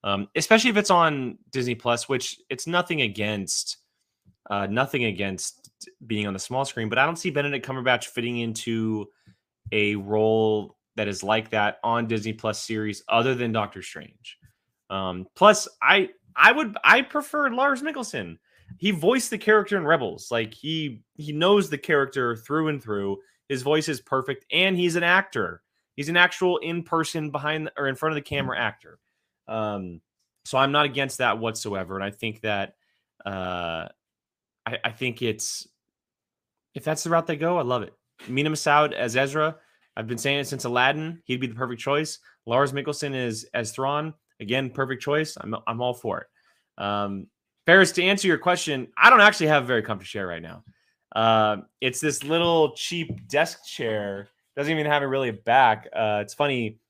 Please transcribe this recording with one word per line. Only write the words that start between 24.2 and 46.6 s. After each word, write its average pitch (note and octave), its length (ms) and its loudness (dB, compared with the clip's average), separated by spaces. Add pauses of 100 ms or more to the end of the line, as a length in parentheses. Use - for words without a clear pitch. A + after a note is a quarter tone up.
and F#3 240 4
he's F3 200 2
an E3+ 80 0
actor. D3 600 0 (320)
He's C#3+ 140 -6
an F3 80 0
actual F3+ 420 4
in-person E3 720 -4
behind D3+ 460 -4
or C#3 100 -2
in C3 80 -2
front D#3 160 -2
of D3+ 40 -4
the C#3+ 140 -8
camera C3+ 300 -4
actor. - 400 -4 (480)
Um, G2+ 540 -6 (440)
so C3 120 -2
I'm C3+ 140 4
not D3 140 2
against C3+ 340 -4
that A2+ 200 0
whatsoever, G2+ 560 -6
and G2 80 -6
I G2+ 80 -6
think A2 300 -10
that, G2+ 340 -4 (500)
uh, F2+ 640 -6 (800)
I, A#2+ 180 -8
I A#2 80 -4
think A#2+ 300 -6
it's, - 460 -6 (1080)
if C3+ 80 -12
that's D#3 200 -4
the E3 60 -6
route E3 160 2
they D#3 120 -4
go, E3+ 200 0
I D3 60 0
love B2 180 -2
it. - 120 -12 (340)
Mena C#3 220 0
Massoud D3+ 440 2
as A#2 220 -2
Ezra, D3+ 400 0 (400)
I've A2+ 120 -8
been A#2 120 -6
saying C#3 200 0
it C3+ 80 -6
since C3 180 -8
Aladdin. D3 600 0
He'd B2+ 140 -4
be B2+ 80 -4
the A2+ 80 -10
perfect B2 260 -6
choice. D3 380 -2 (260)
Lars C3 280 2
Mikkelsen C#3+ 420 -4
is A#2 380 -4
as A2+ 180 -4
Thrawn, D3 420 -4 (260)
again, B2 300 -2
perfect C3 320 -6
choice. D3+ 380 -2
I'm, A2 160 -8 (100)
I'm A2+ 160 -4
all B2 120 -2
for G#2 260 -6
it. - 640 -16